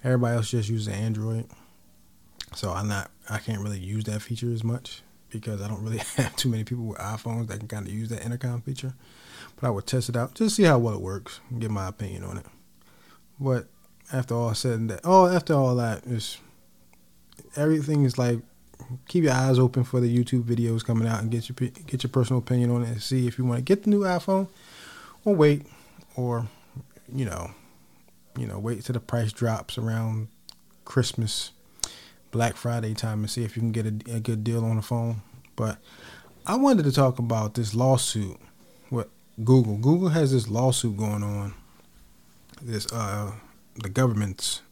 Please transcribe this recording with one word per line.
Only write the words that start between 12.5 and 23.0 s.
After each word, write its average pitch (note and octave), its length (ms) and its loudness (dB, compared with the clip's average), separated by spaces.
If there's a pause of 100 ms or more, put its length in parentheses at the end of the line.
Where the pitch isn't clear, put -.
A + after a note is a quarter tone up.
But C3 300 -2 (440)
after B2+ 220 -2
all A#2 200 0
said A#2 240 0
and A2+ 120 -2
that, F#2+ 140 -8
oh, F#3 220 10
after F3 280 4
all C3 220 6
that, A#2 300 0
it's, A#2+ 300 -4 (1200)
everything D3 480 2
is, B2+ 140 2
like, A#2+ 220 2 (680)
keep F3 180 2
your C3+ 100 6
eyes B2+ 240 4
open B2+ 260 4
for B2 160 0
the B2 120 4
YouTube B2 300 2
videos A#2 400 0
coming A2+ 240 0
out A2+ 140 0
and A2 100 -2
get A#2 180 -4
your B2+ 60 -10
pe-, - 320 -6
get C3 160 -6
your B2+ 80 -4
personal B2+ 280 2
opinion B2 320 0
on A#2+ 120 0
it A#2 60 -4
and A#2 140 -6